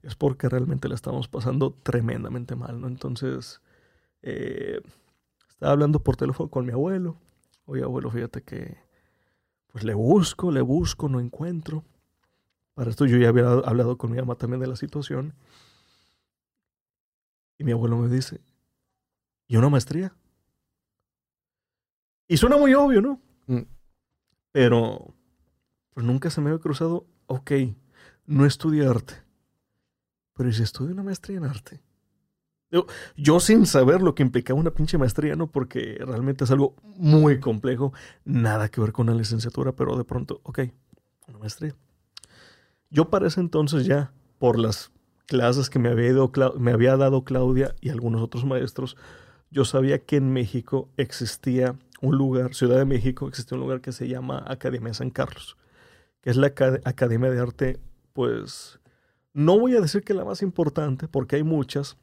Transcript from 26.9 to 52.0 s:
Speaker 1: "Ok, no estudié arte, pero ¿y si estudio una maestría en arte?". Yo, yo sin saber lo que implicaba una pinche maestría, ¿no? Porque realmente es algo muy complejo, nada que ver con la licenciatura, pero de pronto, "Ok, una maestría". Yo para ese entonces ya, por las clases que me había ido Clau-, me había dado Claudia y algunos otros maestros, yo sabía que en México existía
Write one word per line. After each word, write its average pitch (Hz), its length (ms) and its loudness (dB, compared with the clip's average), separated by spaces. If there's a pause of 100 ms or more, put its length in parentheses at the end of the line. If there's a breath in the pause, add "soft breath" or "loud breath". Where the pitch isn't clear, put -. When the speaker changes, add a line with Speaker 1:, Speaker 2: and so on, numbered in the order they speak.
Speaker 1:
"Ok, 131 260 -6 (720 soft breath)
no 143 200 4
estudié 151 400 2
arte, 117 280 0 (1200)
pero 123 140 -2
¿y 117 40 0
si 110 100 0
estudio 131 320 -4
una 196 80 -8
maestría 190 360 -8
en 160 60 -6
arte?". 135 360 -10 (920)
Yo, 175 160 0 (300 loud breath)
yo 151 220 6
sin 214 280 6
saber 147 360 6
lo 170 140 4
que 143 80 2
implicaba 127 340 0
una 160 140 0
pinche 156 260 0
maestría, 147 380 0
¿no? 165 140 -4
Porque 123 500 -6
realmente 131 440 -4
es 120 60 2
algo 139 320 4
muy 156 560 6
complejo, 127 540 -2 (320 loud breath)
nada 107 440 0
que - 120 -6
ver 107 120 0
con 117 140 0
la 117 80 2
licenciatura, 117 580 -4
pero 127 240 -4
de 123 80 -4
pronto, 135 400 -8
"Ok, 139 160 -8 (680)
una 110 100 -20
maestría". 110 380 -10 (1120 soft breath)
Yo 156 200 2
para 196 180 2
ese 175 120 -2
entonces 156 460 0
ya, 143 260 0 (260)
por 120 200 2
las 113 320 -2 (360)
clases 127 440 0
que - 80 -2
me 120 100 2
había 120 200 2
ido 131 240 4
Clau-, 170 260 0
me 120 140 2
había 120 240 4
dado 135 280 2
Claudia 127 560 0
y 127 100 -6
algunos 113 320 -2
otros 120 220 -6
maestros, 127 520 -4 (540 loud breath)
yo 139 140 2
sabía 135 400 0
que 147 120 0
en 135 160 2
México 127 640 -4
existía 127 800 -2 (240)